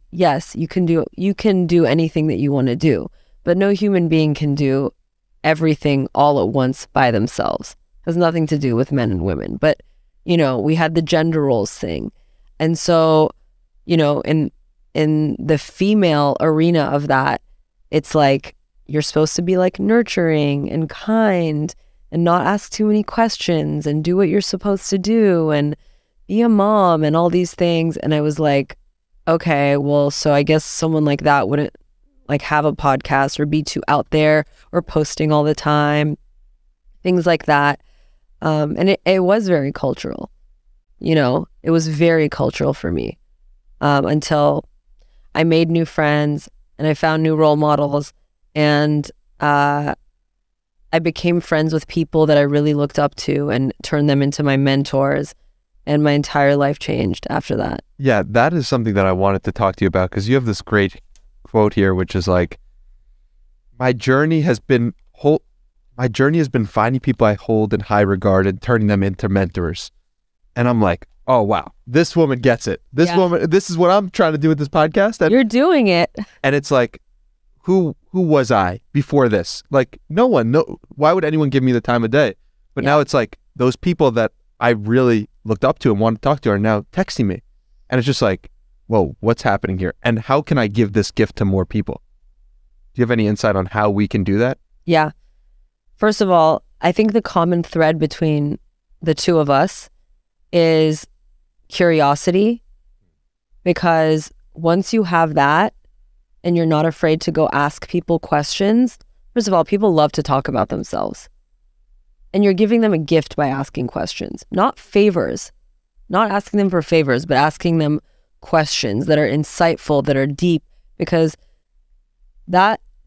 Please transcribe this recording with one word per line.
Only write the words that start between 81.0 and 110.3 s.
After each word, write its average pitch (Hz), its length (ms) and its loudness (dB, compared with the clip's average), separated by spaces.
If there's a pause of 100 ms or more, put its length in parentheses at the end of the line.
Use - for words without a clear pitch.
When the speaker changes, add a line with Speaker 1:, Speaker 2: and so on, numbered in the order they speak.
Speaker 2:
would 185 120 0
anyone 151 260 0
give 135 120 0
me 127 100 2
the 120 80 2
time 120 240 0
of 110 60 -2
day? 127 240 2 (400)
But 135 100 -4
Speaker 1:
Yeah. 135 60 2
Speaker 2:
now 147 100 4
it's 143 140 -2
like, 120 240 -2 (180)
those 127 200 0
people 160 360 0
that 113 200 0 (280)
I 120 100 2
really 113 580 2 (160)
looked 107 200 -4
up 127 160 0
to 127 100 2
and 101 100 0
wanted 113 220 -2
to 135 60 0
talk 143 120 0
to 117 100 -2
are 101 80 2
now 107 240 0 (100)
texting - 340 -2
me. 95 160 -6 (480)
And 127 80 0
it's 120 80 -2
just 135 160 0
like, 98 280 -2 (360)
"Whoa, 95 340 0
what's 113 220 -2
happening 95 360 -2
here? 90 240 -4
And 117 180 0
how 135 200 0
can 151 160 -2
I 117 120 0
give 104 240 0
this 104 180 0
gift - 260 -2
to - 80 0
more 95 220 0
people?" - 340 -6 (920)
Do 123 60 -2
you - 20 2
have 117 80 0
any 113 160 2
insight 104 300 0
on 95 100 -2
how 104 240 0
we 101 160 0
can 101 160 -2
do 98 160 0
that? 123 200 -2 (260)
Speaker 1:
Yeah. 156 260 2 (880)
First 214 240 0
of 196 100 0
all, 160 320 4 (180)
I 175 120 0
think 214 200 2
the 220 100 2
common 170 400 0
thread 160 360 0
between 151 600 -2 (420)
the 165 140 0
two 165 240 0
of 147 120 2
us 143 400 0 (640)
is 160 540 2 (640)
curiosity, 175 920 0 (1040)
because 160 680 0 (220)
once 170 380 -2
you 220 120 2
have 165 300 0
that 156 400 2 (680)
and 175 120 0
you're 165 100 2
not 160 200 2
afraid 160 360 0
to 170 100 -4
go 156 200 2
ask 143 360 -4
people 170 320 -2
questions, 214 800 0 (360)
first 220 140 -2
of 190 60 0
all, 165 100 4
people 202 280 0
love 151 200 2
to 151 100 -4
talk 139 240 0